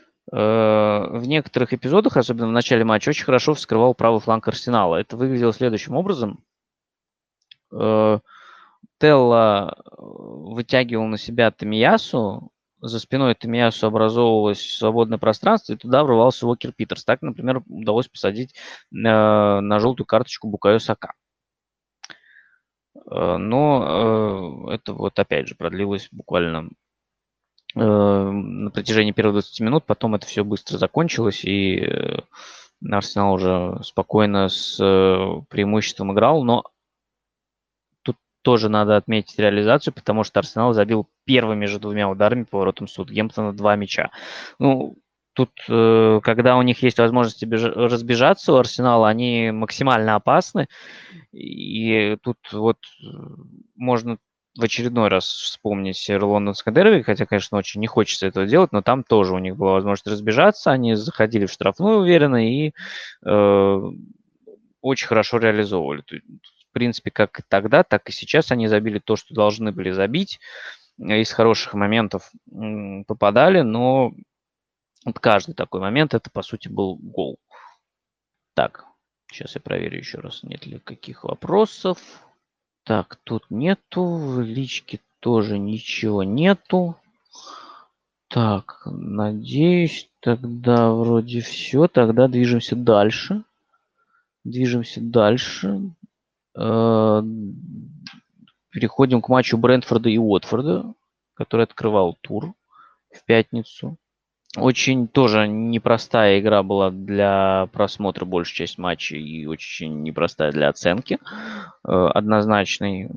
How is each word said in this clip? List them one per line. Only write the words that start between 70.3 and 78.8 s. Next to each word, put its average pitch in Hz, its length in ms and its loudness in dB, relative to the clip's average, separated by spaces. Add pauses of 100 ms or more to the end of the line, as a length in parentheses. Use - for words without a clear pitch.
Из 107 340 -2
хороших 113 440 2
моментов, 101 560 -2 (200)
м, 104 540 -12
попадали, 123 560 2
но 123 520 0 (920)
вот 117 140 -8
каждый 104 340 2
такой - 260 -8
момент, 120 360 0
это, - 160 -4
по - 100 -6
сути, - 260 -14
был 98 280 -4
гол. 73 420 -8 (1200)
Так, - 300 -4 (460)